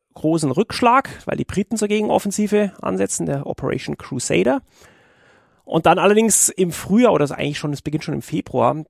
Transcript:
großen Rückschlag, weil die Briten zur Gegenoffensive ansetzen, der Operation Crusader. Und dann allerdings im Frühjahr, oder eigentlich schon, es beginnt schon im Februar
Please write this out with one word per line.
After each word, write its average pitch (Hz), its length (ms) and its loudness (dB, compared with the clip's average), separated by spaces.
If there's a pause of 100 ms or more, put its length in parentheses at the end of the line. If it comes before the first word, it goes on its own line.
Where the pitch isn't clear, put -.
(140)
großen 156 360 0
Rückschlag, 233 600 2 (160)
weil - 100 -4
die 143 80 -2
Briten - 320 -4
zur 208 100 -2
Gegenoffensive 208 840 0 (100)
ansetzen, 185 440 -4
der 139 200 -4
Operation - 500 -6
Crusader. 185 680 -2 (1000)
Und 165 220 0
dann 175 120 6
allerdings 208 500 4
im 175 240 0
Frühjahr, 220 400 4
oder 147 180 2
eigentlich 147 280 -6
schon, 147 140 -4
es 139 100 -10
beginnt 151 200 -4
schon 151 120 -6
im 139 80 -4
Februar 135 680 -2